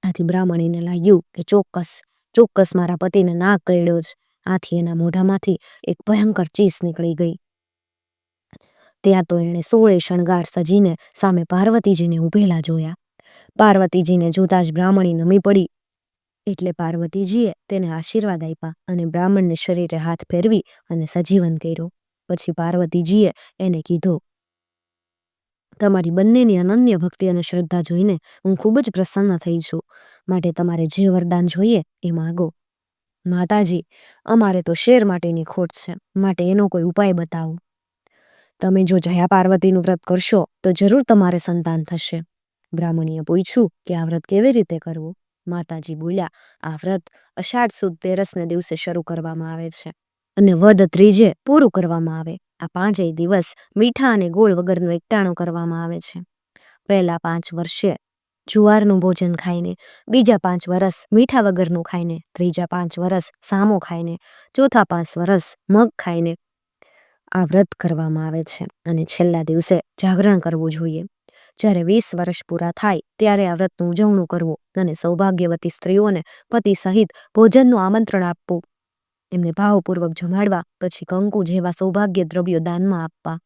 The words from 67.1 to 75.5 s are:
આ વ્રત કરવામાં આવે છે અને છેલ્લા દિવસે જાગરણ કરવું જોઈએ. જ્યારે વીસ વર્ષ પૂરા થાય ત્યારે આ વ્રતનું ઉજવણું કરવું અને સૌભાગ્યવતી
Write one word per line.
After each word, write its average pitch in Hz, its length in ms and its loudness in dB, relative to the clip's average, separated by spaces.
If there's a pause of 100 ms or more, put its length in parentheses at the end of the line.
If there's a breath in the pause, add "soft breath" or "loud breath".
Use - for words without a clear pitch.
આ 185 120 0
વ્રત 175 340 2
કરવામાં 160 480 -4
આવે 160 160 -6
છે - 220 -12 (200)
અને 165 200 -2
છેલ્લા 170 400 0
દિવસે 165 320 0 (200)
જાગરણ 190 440 2
કરવું 160 300 -4
જોઈએ. 160 320 -6 (560 soft breath)
જ્યારે 196 240 2
વીસ 202 320 2
વર્ષ 175 300 -4
પૂરા 170 320 -4
થાય 196 280 -2 (120)
ત્યારે 202 300 2
આ 175 100 -2
વ્રતનું 175 340 -2
ઉજવણું 196 360 2
કરવું 165 320 -4 (160)
અને 180 200 -2
સૌભાગ્યવતી 175 760 -2